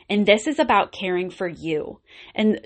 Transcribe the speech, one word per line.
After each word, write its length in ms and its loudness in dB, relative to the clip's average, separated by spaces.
And 140 2
this 220 4
is 120 -2
about 340 2
caring 380 -4
for 180 -6
you. 520 -6
And 320 2